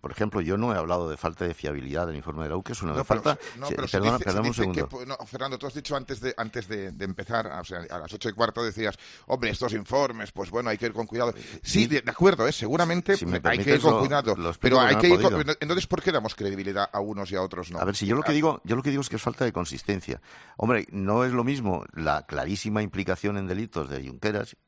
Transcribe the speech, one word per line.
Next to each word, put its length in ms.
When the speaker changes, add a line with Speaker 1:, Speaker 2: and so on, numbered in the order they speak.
Speaker 1:
por 100
ejemplo, 300
yo 160
no 180
he 20
hablado 320
de 80
falta 300
de 80
fiabilidad 540
del 80
informe 260
de 60
la 80
uque, 180
sino 200
Speaker 2:
No, 40
Speaker 1:
de 60
Speaker 2:
pero, 180
Speaker 1:
falta, 160
Speaker 2:
no, 80
Speaker 1:
se-, 80
Speaker 2:
pero 100
se 120
Speaker 1:
perdona, 180
Speaker 2:
dice, 20
se 60
Speaker 1:
perdona 180
un 60
Speaker 2:
dice 180
que, 80
Speaker 1:
segundo. 140
Speaker 2:
pues, 180
no, 180
Fernando, 320
tú 120
has 60
dicho 200
antes 260
de, 160
antes 300
de, 240
de 140
empezar, 420
o 180
sea, 140
a 120
las 120
ocho 160
y 40
cuarto 320
decías, 320
"Hombre, 220
esto 160
es 80
informes", 580
pues 180
bueno, 200
hay 80
que 80
ir 60
con 140
cuidado. 260
Sí, 200
Speaker 1:
Sí. 40
Speaker 2:
de, 140
de 100
acuerdo, 380
¿eh? 40
Seguramente 640
Speaker 1:
Si 80
me 120
Speaker 2:
hay 40
que 100
ir 80
Speaker 1:
permites, 240
Speaker 2:
con 100
Speaker 1:
lo, 80
Speaker 2:
cuidado, 340
Speaker 1:
lo 140
explico 120
Speaker 2:
pero 200
Speaker 1:
que 80
Speaker 2:
hay 80
Speaker 1:
no 40
Speaker 2:
que 60
Speaker 1:
he 80
Speaker 2:
ir 80
con, 100
Speaker 1:
podido. 280
Speaker 2:
entonces, 260
¿por 160
qué 80
damos 240
credibilidad 580
a 60
unos 320
y 60
a 60
otros 280
no? 80
Speaker 1:
A 60
ver, 100
si 100
yo 120
lo 60
que 100
Speaker 2:
Ah. 20
Speaker 1:
digo, 140
yo 120
lo 60
que 60
digo 140
es 80
que 60
es 60
falta 220
de 80
consistencia. 680
Hombre, 340
no 360
es 60
lo 120
mismo 480
la 320
clarísima 580
implicación 540
en 100
delitos 440
de 180
Junqueras 480